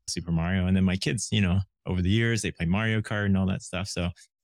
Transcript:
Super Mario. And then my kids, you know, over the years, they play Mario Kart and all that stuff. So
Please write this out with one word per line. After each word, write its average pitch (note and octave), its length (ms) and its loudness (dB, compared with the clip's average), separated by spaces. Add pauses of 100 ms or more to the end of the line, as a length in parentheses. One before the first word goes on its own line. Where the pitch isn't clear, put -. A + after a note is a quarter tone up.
Super E2+ 240 -6
Mario. F2+ 360 0
And F#2+ 100 4
then F#2 80 4
my F#2 100 2
kids, B2+ 360 -4
you G#2+ 100 2
know, F#2 180 2 (260)
over F#2 160 -2
the F2+ 80 2
years, A2+ 320 2
they F2 100 -4
play E2+ 160 -4
Mario A2 340 0
Kart G#2 240 -2
and G2 120 4
all F#2+ 100 2
that F#2 160 -2
stuff. F#2 260 -6
So F2 220 -2 (320)